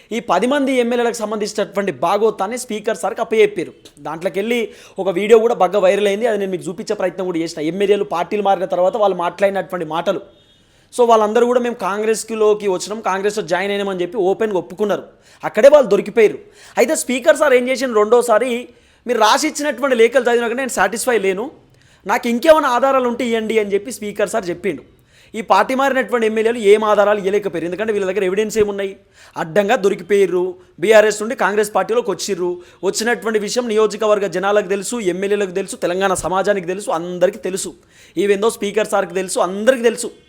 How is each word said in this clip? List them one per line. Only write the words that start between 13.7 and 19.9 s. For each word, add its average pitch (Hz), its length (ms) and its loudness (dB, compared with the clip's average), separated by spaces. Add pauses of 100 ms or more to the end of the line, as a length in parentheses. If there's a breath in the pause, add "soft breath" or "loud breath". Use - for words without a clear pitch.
అయినామని 196 300 -4
చెప్పి 175 140 -6 (120)
ఓపెన్గా 196 320 -2
ఒప్పుకున్నారు. 180 420 -4 (460 soft breath)
అక్కడే 247 240 8
వాళ్ళు 269 200 6
దొరికిపోయారు. 202 460 2 (400 loud breath)
అయితే 294 240 2
స్పీకర్ 269 380 2
సార్ 285 180 4
ఏం 247 120 -2
చేసిండు, 254 300 -2
రెండోసారి 226 480 2 (580 soft breath)
మీరు 233 180 0
రాసి 262 260 2
ఇచ్చినటువంటి 269 500 -2